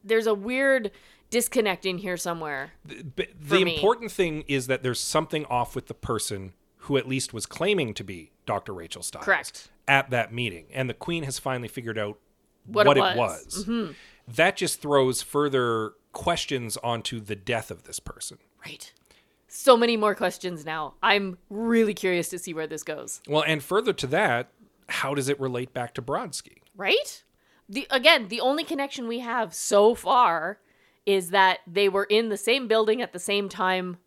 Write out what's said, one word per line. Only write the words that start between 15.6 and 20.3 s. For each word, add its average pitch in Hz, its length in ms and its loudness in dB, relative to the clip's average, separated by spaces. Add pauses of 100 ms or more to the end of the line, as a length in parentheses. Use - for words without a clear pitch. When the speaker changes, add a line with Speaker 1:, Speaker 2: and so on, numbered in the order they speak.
Speaker 2:
questions 135 680 -4
onto 117 420 -4
the 104 160 -8
death 107 360 -4
of 80 120 -14
this - 160 -12
person. - 380 -14 (280)
Speaker 1:
Right. - 280 -18 (540)
So - 300 6
many 233 200 2
more 214 180 2
questions 175 500 -4